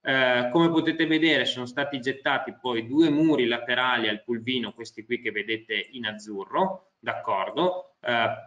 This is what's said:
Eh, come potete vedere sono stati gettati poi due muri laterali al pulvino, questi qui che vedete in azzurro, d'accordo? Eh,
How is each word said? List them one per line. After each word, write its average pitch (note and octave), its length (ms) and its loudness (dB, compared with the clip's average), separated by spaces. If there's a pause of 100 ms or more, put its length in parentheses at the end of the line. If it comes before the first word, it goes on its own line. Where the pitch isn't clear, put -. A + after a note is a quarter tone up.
Eh, B2+ 520 2
come E3+ 160 4
potete D#3+ 380 2
vedere D#3 380 4
sono B2 220 -4
stati C#3 340 -4
gettati C3 580 -2
poi A#2 280 -4
due D3+ 240 4
muri D3 360 4
laterali A#2+ 600 0
al G#2+ 160 -2
pulvino, A#2 500 -4
questi A2+ 320 -16
qui A#2 160 -4
che A2+ 120 -6
vedete G#2+ 580 -4
in A#2+ 160 -10
azzurro, G#2+ 920 -4
d'accordo? A#2 1000 -2
Eh, A#2+ 280 0 (180)